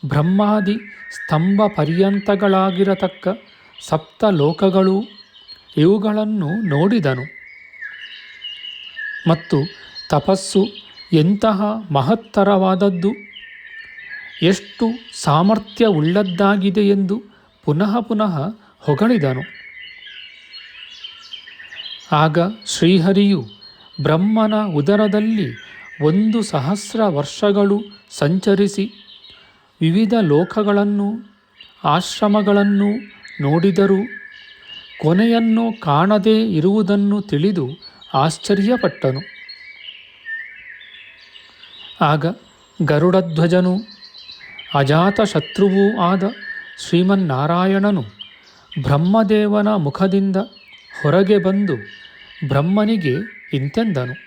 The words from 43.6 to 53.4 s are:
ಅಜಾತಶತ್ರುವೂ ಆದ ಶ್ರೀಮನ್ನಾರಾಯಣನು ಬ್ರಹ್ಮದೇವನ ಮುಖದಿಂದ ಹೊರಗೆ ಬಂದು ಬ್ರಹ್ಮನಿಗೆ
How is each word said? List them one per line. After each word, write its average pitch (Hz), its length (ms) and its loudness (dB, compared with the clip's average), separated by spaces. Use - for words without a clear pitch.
ಅಜಾತಶತ್ರುವೂ 196 1300 2
ಆದ 180 240 0
ಶ್ರೀಮನ್ನಾರಾಯಣನು 185 1120 2
ಬ್ರಹ್ಮದೇವನ 208 840 2
ಮುಖದಿಂದ 190 680 0
ಹೊರಗೆ 185 360 4
ಬಂದು 190 380 0
ಬ್ರಹ್ಮನಿಗೆ 180 680 0